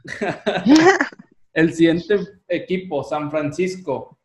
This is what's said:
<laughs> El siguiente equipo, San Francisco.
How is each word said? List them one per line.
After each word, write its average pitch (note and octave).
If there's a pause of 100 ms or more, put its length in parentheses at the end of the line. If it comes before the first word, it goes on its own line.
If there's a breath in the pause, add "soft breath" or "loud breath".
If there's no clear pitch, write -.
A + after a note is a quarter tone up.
<laughs> -
El D#3+
siguiente E3+ (260)
equipo, F3
San D3+
Francisco. D3+